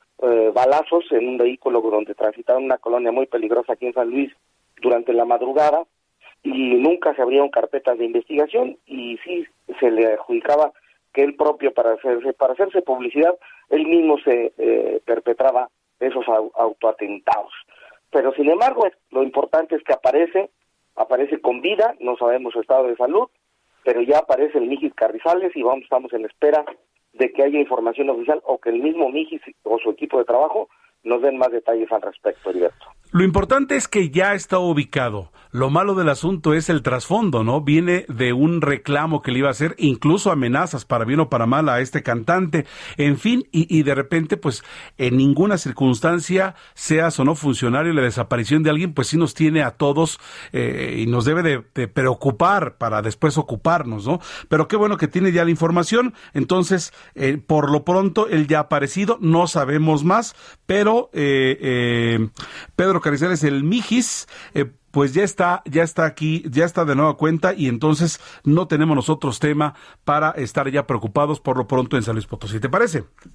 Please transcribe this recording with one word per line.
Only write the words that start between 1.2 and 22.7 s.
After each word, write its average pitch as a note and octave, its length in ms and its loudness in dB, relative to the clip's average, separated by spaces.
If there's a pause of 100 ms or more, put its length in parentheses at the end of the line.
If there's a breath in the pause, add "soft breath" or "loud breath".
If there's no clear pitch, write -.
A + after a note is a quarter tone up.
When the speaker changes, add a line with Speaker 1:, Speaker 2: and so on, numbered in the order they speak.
Speaker 1:
un B2+ 100 -4
vehículo B2 420 0
donde G#2+ 340 -2
transitaba A#2+ 440 -2
en C3+ 80 -4
una C3 120 0
colonia A#2+ 340 0
muy C3 140 0
peligrosa A#2+ 460 -2
aquí B2 140 -6
en B2 80 -6
San A#2+ 160 -2
Luis C#3 220 -2 (480)
durante A#2+ 320 0
la A#2 120 2
madrugada, C3+ 600 2 (580 loud breath)
y C3 320 0
nunca D#3 400 2
se C3+ 80 -2
abrieron C3+ 280 2
carpetas A#2+ 480 -2
de A#2+ 60 -2
investigación, D3+ 800 -2
y A#3+ 400 -12
sí - 220 -8 (320)
se A#2+ 140 2
le A2+ 200 2
adjudicaba C#3+ 600 0 (400 soft breath)
que C#3 100 2
él C#3+ 140 0
propio, D3 360 0
para A#2 200 2
hacerse, B2 400 -2
para C3 220 0
hacerse F#3+ 280 0
publicidad, C3+ 540 0 (340 loud breath)
él D#3 160 2
mismo D#3+ 380 4
se, A#2+ 340 2
eh, A2+ 460 0
perpetraba A#2+ 680 0 (300)
esos B2+ 260 -4
au-, A2 300 0
autoatentados. G#2 960 -2 (580 soft breath)
Pero C3+ 240 2
sin D3 160 2
embargo, A3+ 380 2 (220)
lo C3 120 0
importante D#3 540 -2
es - 80 -6
que - 80 0
aparece, E3+ 580 0 (460)
aparece C#3+ 440 -2
con B2+ 220 -2
vida, G#3 380 0
no B2 160 -4
sabemos B2 360 0
su A#2 80 -4
estado C3 260 2